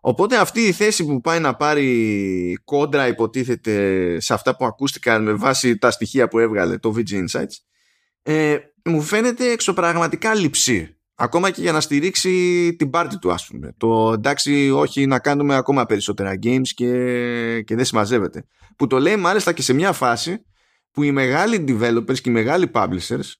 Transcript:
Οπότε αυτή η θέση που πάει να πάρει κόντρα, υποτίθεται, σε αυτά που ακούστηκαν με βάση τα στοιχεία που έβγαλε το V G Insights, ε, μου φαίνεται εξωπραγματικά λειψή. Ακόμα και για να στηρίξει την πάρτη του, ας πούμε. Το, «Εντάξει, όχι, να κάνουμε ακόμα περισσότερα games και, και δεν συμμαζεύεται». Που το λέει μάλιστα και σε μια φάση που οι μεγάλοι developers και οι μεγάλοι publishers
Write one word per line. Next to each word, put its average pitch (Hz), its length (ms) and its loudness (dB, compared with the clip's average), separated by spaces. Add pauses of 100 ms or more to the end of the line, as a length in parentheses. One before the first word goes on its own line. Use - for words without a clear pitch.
Οπότε 247 360 0
αυτή 214 240 0
η 214 120 4
θέση 208 320 0
που 143 160 -2
πάει 165 200 0
να 135 160 -2
πάρει 107 1080 0
κόντρα, 143 420 0
υποτίθεται, 107 1120 0
σε - 140 -2
αυτά 127 220 0
που - 80 -2
ακούστηκαν 117 580 -2
με 107 100 0
βάση 120 460 2
τα 123 120 4
στοιχεία 117 380 0
που 113 100 0
έβγαλε 104 400 0
το 107 180 -2
V 117 140 -2
G 95 140 -4
Insights, - 300 -6 (680)
ε, 151 360 0 (260)
μου 160 180 0
φαίνεται 240 480 0
εξωπραγματικά 175 840 0
λειψή. 131 600 0 (180)
Ακόμα 170 360 0
και - 100 -10
για 165 120 0
να 156 80 0
στηρίξει 175 1000 0
την 143 120 0
πάρτη 143 280 -4
του, 90 140 0
ας 87 140 -4
πούμε. - 300 -14
Το, 113 360 2
«Εντάξει, 139 580 0
όχι, 139 360 2
να 135 120 2
κάνουμε 143 360 0
ακόμα 135 320 2
περισσότερα 101 560 -2
games 131 320 0
και, 120 880 -2
και 113 120 -4
δεν 123 100 0
συμμαζεύεται». 107 600 0 (320)
Που 139 100 0
το 131 120 2
λέει 165 180 4
μάλιστα 185 360 0
και 139 100 -4
σε 127 100 0
μια 170 200 2
φάση 131 520 -2 (460)
που 147 120 -4
οι 143 80 2
μεγάλοι 151 580 2
developers 117 520 0
και 127 100 -2
οι - 20 2
μεγάλοι 135 400 2
publishers 95 680 -4